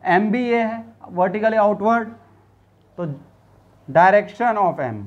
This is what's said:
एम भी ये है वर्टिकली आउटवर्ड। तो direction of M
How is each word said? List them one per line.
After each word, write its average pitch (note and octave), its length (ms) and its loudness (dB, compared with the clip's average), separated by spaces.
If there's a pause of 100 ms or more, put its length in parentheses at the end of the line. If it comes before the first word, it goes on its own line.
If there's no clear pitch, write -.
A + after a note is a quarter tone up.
एम G#3 260 2
भी B3 160 -2
ये A#3 160 0
है A3+ 220 -6 (240)
वर्टिकली G#3 480 0
आउटवर्ड। G#3+ 520 0 (880)
तो F3 80 -6 (840)
direction G#3 640 2
of F3 220 0
M A#2+ 160 -6 (120)